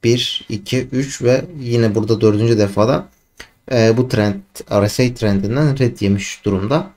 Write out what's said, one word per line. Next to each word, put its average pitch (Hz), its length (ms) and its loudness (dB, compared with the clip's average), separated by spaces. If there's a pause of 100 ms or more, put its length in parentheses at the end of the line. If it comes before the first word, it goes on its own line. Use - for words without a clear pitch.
Bir, - 460 -2
iki, 123 420 -6
üç 135 300 -6
ve 131 240 2 (140)
yine 117 360 0
burada 107 260 0
dördüncü 110 360 4
defada, 104 500 0 (640)
e, 113 260 4
bu 123 100 2
trend, 104 340 -2 (300)
R 104 180 2
S 127 160 0
I 123 80 -2
trendinden 117 680 0
red 120 220 0
yemiş 101 440 -2
durumda. 107 520 -2